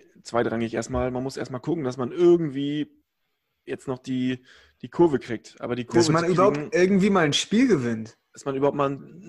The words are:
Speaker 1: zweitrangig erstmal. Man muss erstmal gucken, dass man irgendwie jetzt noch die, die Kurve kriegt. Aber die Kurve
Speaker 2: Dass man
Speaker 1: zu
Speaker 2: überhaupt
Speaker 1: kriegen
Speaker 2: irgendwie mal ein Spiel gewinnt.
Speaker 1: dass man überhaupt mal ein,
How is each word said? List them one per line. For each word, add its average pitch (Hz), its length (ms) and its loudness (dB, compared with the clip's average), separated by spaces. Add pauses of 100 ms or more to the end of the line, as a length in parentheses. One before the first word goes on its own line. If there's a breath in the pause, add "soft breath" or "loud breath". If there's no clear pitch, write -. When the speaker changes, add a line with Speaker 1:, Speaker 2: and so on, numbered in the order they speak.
(240)
Speaker 1:
zweitrangig 117 500 -2
erstmal. 123 380 -4
Man 127 120 -6
muss 135 140 -10
erstmal 127 240 -10
gucken, 165 220 -4
dass 127 140 -6
man 127 140 -6
irgendwie 147 800 0 (760)
jetzt 139 220 -12
noch 127 120 -6
die, 127 440 -4 (380 soft breath)
die 123 80 -12
Kurve 160 300 2
kriegt. - 420 -12
Aber 120 140 -6
die 123 100 -6
Kurve - 140 2
Speaker 2:
Dass - 100 4
man 165 160 2
Speaker 1:
zu 180 60 2
Speaker 2:
überhaupt 180 260 4
Speaker 1:
kriegen 151 160 -8
Speaker 2:
irgendwie 190 360 4
mal 180 160 4
ein 143 80 2
Spiel 247 340 2
gewinnt. 120 500 -2 (160)
Speaker 1:
dass - 120 -20
man 135 100 -4
überhaupt 139 220 0
mal 139 120 0
ein, 139 400 -12